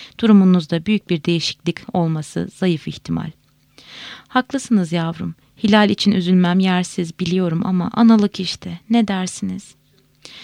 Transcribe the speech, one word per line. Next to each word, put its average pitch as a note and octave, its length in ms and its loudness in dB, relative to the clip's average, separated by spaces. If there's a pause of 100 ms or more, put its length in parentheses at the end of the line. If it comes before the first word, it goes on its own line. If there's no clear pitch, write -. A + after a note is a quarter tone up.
(200)
durumunuzda F3+ 680 4
büyük G#3 240 -2
bir E3+ 140 -4
değişiklik E3+ 540 -4 (140)
olması E3 600 -4
zayıf E3+ 340 -2
ihtimal." D#3 420 -8 (1000)
"Haklısınız A3+ 640 -2
yavrum. E3 420 -4 (280)
Hilal G#3 280 4
için G3+ 220 0
üzülmem F3+ 480 2
yersiz F3+ 580 -2
biliyorum F3 480 -2
ama F#3 280 -2
analık A3 460 4
işte. F3 400 -10 (100)
Ne A3+ 180 2
dersiniz?" F#3+ 680 -8 (680)